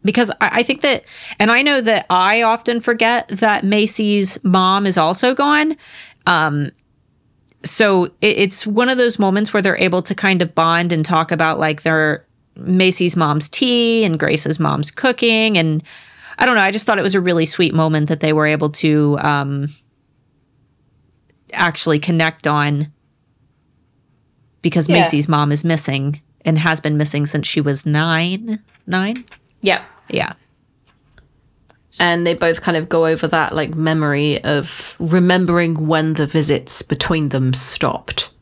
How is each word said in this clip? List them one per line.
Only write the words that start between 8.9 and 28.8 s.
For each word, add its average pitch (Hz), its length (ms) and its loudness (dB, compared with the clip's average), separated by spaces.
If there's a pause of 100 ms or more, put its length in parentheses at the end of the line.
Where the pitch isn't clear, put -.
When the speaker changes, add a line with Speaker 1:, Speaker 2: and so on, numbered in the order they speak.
Speaker 1:
of 254 80 0
those 240 200 0
moments 202 360 0
where 202 80 2
they're 190 160 0
able 180 240 2
to 196 120 -6
kind 190 280 0
of 170 120 -4
bond 170 380 2
and 160 100 0
talk 160 300 0
about, 160 260 0
like, 151 220 -2
their, 156 460 0 (300)
Macy's 185 600 2
mom's 151 320 0
tea 233 560 2
and 165 140 0
Grace's 147 420 -2
mom's 147 300 -2
cooking. 220 680 0
And 160 260 0 (560)
I - 60 2
don't 247 120 2
know, 208 60 4
I 190 100 2
just 208 120 -4
thought 208 140 0
it 175 40 -2
was 190 120 0
a 196 80 2
really 170 240 2
sweet 165 260 0
moment 156 380 0
that 156 100 -2
they 156 140 0
were 151 120 2
able 151 240 0
to, 151 520 2
um, 143 460 -2 (1800)
actually 165 480 0
connect 160 480 0
on 147 440 0 (1700)
because 160 260 0
Speaker 2:
Yeah. 175 80 4
Speaker 1:
Macy's 160 320 2
mom 147 240 2
is 147 120 -2
missing 147 560 -2 (240)
and 160 140 2
has 160 220 0
been 151 160 -2
missing 147 280 0
since 147 220 -2
she - 140 -2
was 143 260 -2
nine. 170 720 -2 (300)